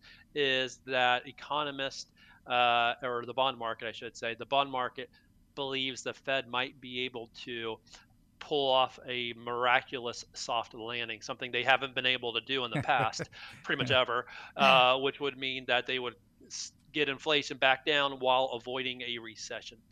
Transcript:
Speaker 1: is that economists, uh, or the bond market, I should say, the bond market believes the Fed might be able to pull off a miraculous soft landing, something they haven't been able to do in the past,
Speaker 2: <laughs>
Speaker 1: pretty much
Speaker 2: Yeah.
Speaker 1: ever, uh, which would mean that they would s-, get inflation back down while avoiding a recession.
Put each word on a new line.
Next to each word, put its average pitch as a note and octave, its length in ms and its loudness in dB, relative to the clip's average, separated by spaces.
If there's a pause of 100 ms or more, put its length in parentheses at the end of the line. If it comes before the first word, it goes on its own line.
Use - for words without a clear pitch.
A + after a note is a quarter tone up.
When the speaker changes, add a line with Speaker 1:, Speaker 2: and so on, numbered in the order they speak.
(360)
Speaker 1:
is C3 500 0
that B2+ 420 2
economists, C#3 800 -6 (400)
uh, A#2+ 560 4
or A#2+ 240 -4
the A#2+ 80 -10
bond C3 240 0
market, A2+ 300 -6
I G#2+ 40 -4
should A#2 240 -14
say, A#2 220 -6
the A2+ 80 -10
bond C#3 260 2
market B2+ 380 -4 (460)
believes C3+ 480 -4
the B2 100 -4
Fed C3+ 340 -4
might B2+ 320 -4
be B2+ 260 -6
able A#2+ 260 -10 (140)
to A2+ 320 -6 (600)
pull C#3 340 0
off C3 280 2 (100)
a A#2+ 240 -4
miraculous A#2+ 1000 0
soft A#2 420 -4
landing, A2+ 480 -8
something B2 280 -8
they B2 120 0
haven't B2+ 320 4
been B2+ 100 -2
able B2 280 0
to A2+ 80 -2
do C3 240 -2
in A#2 40 -6
the C3+ 140 -2
past, A#2 400 0 (220)
Speaker 2:
<laughs> - 180 -18
Speaker 1:
pretty C#3+ 180 -2
much B2+ 80 -2
Speaker 2:
Yeah. C3 120 6
Speaker 1:
ever, A#2+ 260 -2 (280)
uh, C3 440 8
which C3+ 200 -2
would C3+ 200 -4
mean C3 300 -6
that B2 180 2
they C3 100 -2
would A#2+ 160 -4 (320)
s-, - 260 -12 (220)
get D3 160 0
inflation C#3+ 480 0
back C3 260 6
down C#3+ 360 2
while C3 340 4
avoiding B2 480 -6
a A#2+ 160 -6
recession. A2+ 640 -12 (120)